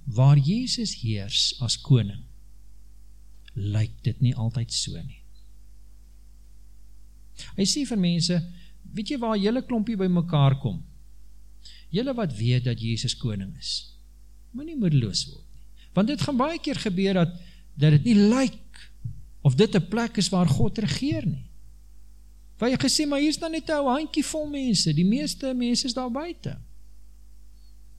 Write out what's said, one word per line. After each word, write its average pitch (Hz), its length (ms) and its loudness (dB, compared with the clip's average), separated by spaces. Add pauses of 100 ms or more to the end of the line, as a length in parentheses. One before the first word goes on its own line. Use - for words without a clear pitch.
(120)
waar 139 260 8
Jesus 220 600 0
heers 104 540 0 (100)
as 110 160 0
koning, 110 400 4 (1300)
lyk 104 380 0 (120)
dit - 160 -2
nie 123 160 4
altyd 113 360 -2
so - 280 -4
nie. - 220 -12 (2250)
Hy 196 80 2
sê 269 240 0
vir 226 100 0
mense, 175 380 2 (560)
"Weet 208 160 -6
jy 294 100 -2
waar 220 200 0
julle 226 240 2
klompie 226 340 -2
by 185 100 2
mekaar 156 540 4
kom? 92 220 -4 (1080)
Julle 247 240 -2
wat 180 220 -2
weet 123 280 2
dat 120 160 -2
Jesus 113 360 -2
koning 98 420 -4
is, - 380 -8 (560)
moenie 302 240 -10
moedeloos 143 500 2
word - 280 -16
nie." - 80 -18 (320)
Want 208 140 4
dit 294 120 -2
gaan 285 160 0
baie 311 220 2
keer 269 180 -4
gebeur 190 380 0
dat, 175 260 2 (360)
dat 147 140 6
dit 151 140 8
nie 240 100 6
lyk 220 760 4 (520)
of 131 120 4
dit 208 200 6
'n 175 140 2
plek 233 280 -2
is 196 120 2
waar 180 200 4
God - 300 4
regeer 277 480 0
nie. 135 240 -4 (1080)
Waar 240 120 0
jy 254 60 2
gesê, 294 320 2
"Maar 285 120 0
hier 302 80 4
is 285 100 0
dan 330 140 -4
net 320 160 -4
'n 320 40 0
ou 285 160 2
handjie 294 360 0
vol 302 220 -4
mense, 254 460 0
die 160 120 4
meeste 262 500 0
mense 247 320 0
is 240 80 -4
daar 254 160 -4
buite." 311 480 -8 (1400)